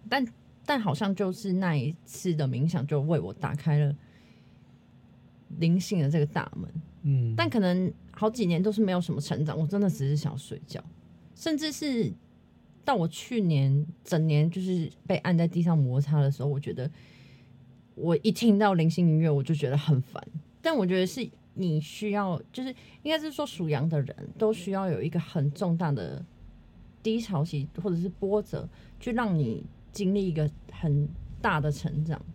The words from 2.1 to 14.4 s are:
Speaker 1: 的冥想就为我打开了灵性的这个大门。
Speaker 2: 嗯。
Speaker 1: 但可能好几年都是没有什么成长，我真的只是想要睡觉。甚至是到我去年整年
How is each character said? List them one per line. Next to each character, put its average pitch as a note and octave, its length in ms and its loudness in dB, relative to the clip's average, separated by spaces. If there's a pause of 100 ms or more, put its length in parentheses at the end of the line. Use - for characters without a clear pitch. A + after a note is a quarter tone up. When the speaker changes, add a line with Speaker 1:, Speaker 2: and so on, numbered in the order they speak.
Speaker 1:
的 D3+ 120 0
冥 C3 220 0
想 C#3+ 180 -2
就 D3 140 0
为 D#3 180 2
我 F#2+ 140 -4
打 - 220 -4
开 D3 240 2
了 D3 180 2 (1600)
灵 E3+ 240 4
性 F3 200 0
的 C#3 100 2
这 D#3+ 80 2
个 D3 80 4
大 - 280 -4
门。 - 160 -8 (320)
Speaker 2:
嗯。 B2+ 320 2
Speaker 1:
但 E4 140 2
可 A#3+ 120 0
能 F3+ 300 2 (220)
好 G#3+ 160 0
几 A3+ 160 0
年 E3+ 180 2
都 G#3+ 80 2
是 G#3+ 120 2
没 F#3+ 100 2
有 F3+ 80 2
什 E3+ 120 -4
么 - 60 -2
成 C#3+ 260 -2
长， D3+ 140 -2
我 D#3+ 80 0
真 G3+ 140 0
的 G3+ 80 4
只 C3+ 180 -2
是 C#3+ 80 2
想 - 180 -2
要 - 40 -10
睡 - 300 -12
觉。 - 160 -12 (520)
甚 D#4+ 220 -2
至 D4+ 160 -4
是 A#3+ 400 -2 (720)
到 C#4 100 2
我 E3+ 140 2
去 - 320 -4
年 D3 460 4 (180)
整 D#3+ 220 2
年 D3+ 240 4